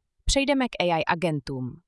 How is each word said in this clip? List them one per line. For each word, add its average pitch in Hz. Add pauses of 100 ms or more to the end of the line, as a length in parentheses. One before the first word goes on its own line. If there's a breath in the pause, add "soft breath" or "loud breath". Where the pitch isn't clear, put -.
(260)
Přejdeme 269
k -
A 170
I -
agentům, 147